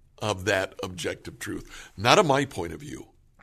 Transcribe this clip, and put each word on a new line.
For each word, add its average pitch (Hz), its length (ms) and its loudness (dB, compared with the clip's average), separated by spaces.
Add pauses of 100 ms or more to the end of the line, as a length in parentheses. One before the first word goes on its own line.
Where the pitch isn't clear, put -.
(220)
of 104 240 -4
that 98 280 0 (100)
objective 90 560 -8
truth, - 560 -12
not 127 240 6
of 202 60 6
my 143 180 4
point 85 300 -6
of 76 80 -14
view, - 260 -16 (360)